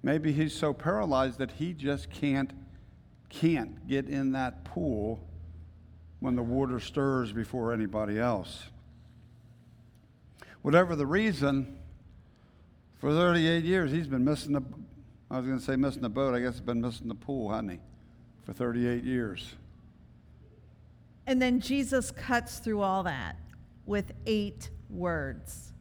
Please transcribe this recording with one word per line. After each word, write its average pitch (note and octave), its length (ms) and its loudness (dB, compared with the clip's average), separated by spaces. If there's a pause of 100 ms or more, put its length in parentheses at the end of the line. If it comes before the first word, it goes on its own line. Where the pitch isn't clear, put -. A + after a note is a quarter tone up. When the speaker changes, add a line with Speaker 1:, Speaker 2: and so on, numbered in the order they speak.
Speaker 1:
Maybe D3+ 300 2
he's D3+ 200 2
so D3 200 0
paralyzed C#3+ 640 2
that B2+ 120 -2
he E3+ 220 -4
just C#3+ 360 -4
can't, C#3 420 0 (800)
can't D#3+ 580 0
get C3+ 220 0
in C3+ 240 0
that C3 320 -4
pool A2+ 600 -2 (960)
when B2+ 160 0
the B2 80 0
water B2+ 360 2
stirs C3 520 2
before A2+ 420 -2
anybody G#2+ 460 0
else. A2 440 0 (2000)
Whatever E3+ 340 6
the C#3+ 120 0
reason, C#3+ 680 2 (1200)
for - 140 0
thirty-eight E3+ 520 6
years, E3+ 280 4
he's D#3+ 160 0
been C3 160 2
missing C#3+ 300 2
the, C#3 100 0 (680)
I B2+ 80 -4
was B2+ 100 -2
gonna C3 120 0
say C3+ 160 0
missing C3 260 2
the A#2+ 80 -2
boat. C3 240 2
I B2 60 2
guess B2 140 0
he's A#2+ 80 -10
been A#2 200 -2
missing A#2+ 260 -4
the A2+ 80 -6
pool, A#2 340 -4
hasn't G#2+ 220 -2
he? E2+ 80 -10 (680)
For A2+ 80 -10
thirty-eight A#2+ 500 0
years. B2 520 -4 (1700)
Speaker 2:
And B3+ 160 4
then B3 200 4
Jesus C4+ 500 0
cuts A#3+ 480 -2
through G#3+ 220 -2
all F#3+ 220 2
that B2 340 -4 (480)
with G3+ 260 -2 (140)
eight G#3 440 -2 (200)
words. E3+ 920 -6